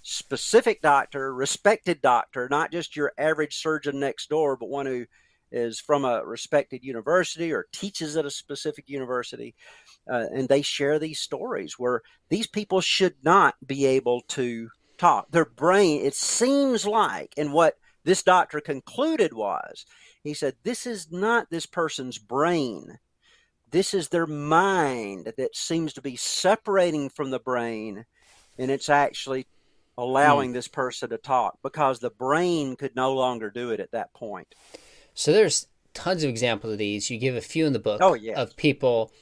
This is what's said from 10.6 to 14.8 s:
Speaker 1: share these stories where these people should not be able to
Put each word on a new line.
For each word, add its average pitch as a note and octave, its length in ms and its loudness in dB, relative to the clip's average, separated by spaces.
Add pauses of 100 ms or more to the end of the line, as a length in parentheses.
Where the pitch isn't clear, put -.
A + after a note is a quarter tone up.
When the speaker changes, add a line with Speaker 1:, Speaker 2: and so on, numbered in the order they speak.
Speaker 1:
share C#3+ 360 0
these D#3 200 -6
stories D3 600 -8
where B2 220 0 (280)
these A3 180 -2
people G3 340 0
should - 420 2
not E3+ 320 6 (100)
be C#3 200 0
able B2 360 2
to A#2 480 -6 (280)